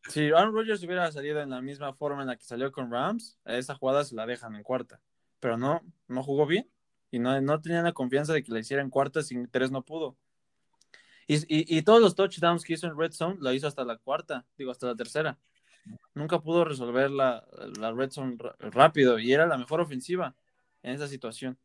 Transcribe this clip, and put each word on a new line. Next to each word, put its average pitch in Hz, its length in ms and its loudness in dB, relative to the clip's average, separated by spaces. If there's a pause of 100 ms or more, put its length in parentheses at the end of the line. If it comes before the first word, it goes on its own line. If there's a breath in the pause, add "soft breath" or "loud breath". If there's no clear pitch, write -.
Si 151 220 0
Aaron 196 220 6
Rodgers 220 300 -2
hubiera 175 280 -2
salido 147 300 -4
en 143 80 -8
la 127 120 -8
misma 139 320 -10
forma 143 280 -6
en 131 60 -6
la 123 100 -6
que - 80 -20
salió 127 260 -6
con 127 200 -8
Rams, 170 540 -4
esa 123 300 -4
jugada 135 300 2
se 127 100 -14
la 110 100 -4
dejan 117 300 -8
en 104 80 -16
cuarta. - 380 -6 (380)
Pero 117 180 -2
no, 143 240 0 (260)
no 127 160 -6
jugó 143 220 2
bien. 180 240 0 (420)
Y 123 80 -4
no, 131 220 0
no 147 200 0
tenían 170 220 -2
la 170 100 0
confianza 143 400 -2
de 143 100 0
que - 80 -10
la 113 80 -2
hiciera 139 240 -2
en 135 60 -6
cuarta, 139 340 0
sin 123 260 -8
tres 127 220 0
no 135 120 -4
pudo. 156 320 -8 (1120 soft breath)
Y, 147 100 4
y, 156 380 0
y 156 40 4
todos 214 200 8
los 202 140 6
touchdowns 170 480 2
que 165 100 -6
hizo 165 140 -6
en 151 100 -8
Red 160 140 -2
Zone, 175 300 -4
lo 131 100 0
hizo 135 160 -2
hasta 139 160 -6
la 117 140 -6
cuarta, 143 480 -6 (120)
digo, 127 140 -8
hasta 123 160 -8
la 120 80 -4
tercera. 135 420 -4 (760 loud breath)
Nunca 156 260 -2
pudo 165 240 2
resolver 131 480 0
la, 131 340 0 (320)
la 110 140 -4
Red 135 200 -4
Zone 131 280 -8
ra-, - 200 -10
rápido, 127 600 6
y 120 140 2
era 156 120 6
la 156 120 0
mejor 151 240 -2
ofensiva 151 540 -6 (480)
en 123 120 -8
esa 143 140 -6
situación. 127 560 -10